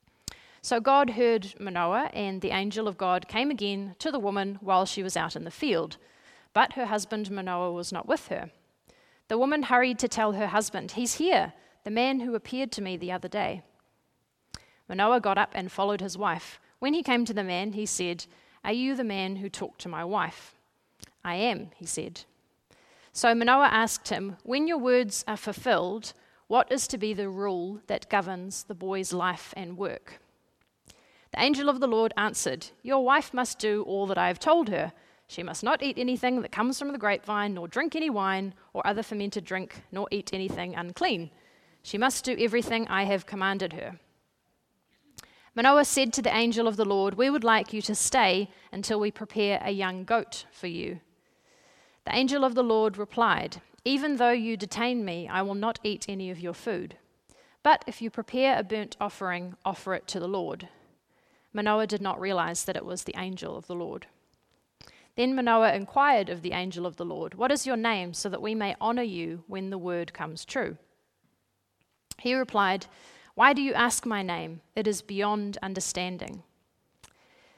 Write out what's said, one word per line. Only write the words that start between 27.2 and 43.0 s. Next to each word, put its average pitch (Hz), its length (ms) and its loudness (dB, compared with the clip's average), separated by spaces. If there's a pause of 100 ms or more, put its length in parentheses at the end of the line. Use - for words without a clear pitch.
rule 190 580 -4
that - 220 -4
governs 190 560 -2
the 202 100 -12
boy's 190 380 -4
life 180 420 -2
and 180 220 -12
work?" - 420 -8 (1120)
The - 120 0
angel 285 260 2
of 262 100 2
the 262 80 2
Lord 226 300 2
answered, 196 540 -2 (100)
"Your 262 240 0
wife 277 300 4
must 247 240 -2
do 208 240 0
all 196 240 -2
that 190 100 0
I 180 120 4
have 180 100 -2
told 320 300 6
her. 165 240 -2 (340)
She - 160 -10
must 170 180 -8
not 254 220 2
eat 277 160 -2
anything 247 420 0
that - 100 -8
comes 247 280 0
from 285 120 -6
the 277 60 -6
grapevine, 208 560 0
nor 170 140 -8
drink 285 280 -2
any 320 140 0
wine 190 460 -2 (180)
or - 120 -2
other 208 180 0
fermented 202 420 -6
drink, - 460 -8
nor 196 180 -6
eat 202 240 -4
anything 190 400 -6
unclean. 175 560 0 (540)
She - 160 -4
must 254 260 2
do 254 140 0
everything 226 480 2
I 196 160 2